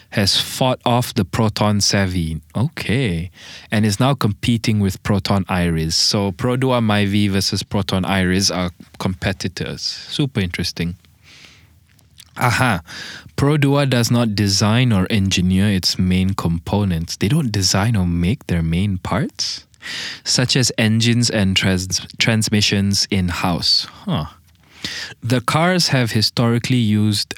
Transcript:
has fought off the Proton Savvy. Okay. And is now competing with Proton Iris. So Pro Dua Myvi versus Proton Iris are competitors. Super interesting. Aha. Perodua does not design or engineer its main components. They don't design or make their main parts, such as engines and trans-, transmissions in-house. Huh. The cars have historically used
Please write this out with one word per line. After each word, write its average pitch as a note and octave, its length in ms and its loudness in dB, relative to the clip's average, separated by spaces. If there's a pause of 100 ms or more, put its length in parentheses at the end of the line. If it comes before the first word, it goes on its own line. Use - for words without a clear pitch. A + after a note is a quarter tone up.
(120)
has - 280 0
fought - 460 -2
off A#2+ 280 0
the G2+ 120 0
Proton G#2+ 560 0
Savvy. F#2 580 0 (160)
Okay. G2+ 760 -2 (380)
And A2 160 2
is G2+ 140 0
now C3 140 4
competing A2 680 0
with G2 240 0
Proton G2 460 0
Iris. E2 440 0
So G2+ 380 0
Pro B2 240 -2
Dua B2+ 240 2
Myvi G#2 500 2
versus F#2+ 320 -2
Proton F#2+ 440 -2
Iris F#2 440 2
are F2 220 -4 (260)
competitors. - 840 -6
Super - 580 -6
interesting. F2 560 -4 (1400)
Aha. B2 440 0 (540)
Perodua C#3+ 540 2
does A#2+ 220 2
not A#2+ 240 0
design G#2+ 580 2
or F#2 160 2
engineer F#2+ 580 2
its F#2+ 320 0
main F#2 340 2
components. E2+ 840 -2
They F#2 100 0
don't C#3 240 0
design G2+ 440 2
or F#2 100 2
make F2 420 0
their E2+ 140 0
main F2+ 360 0
parts, - 680 -6 (580)
such - 320 0
as B2+ 220 2
engines A2+ 520 2
and F#2+ 260 2
trans-, F#2 500 0 (120)
transmissions G#2 920 2
in-house. F2+ 760 0
Huh. F2 400 -6 (960)
The B2 200 0
cars F3 480 2
have B2+ 220 2
historically A#2 640 2
used G#2+ 600 2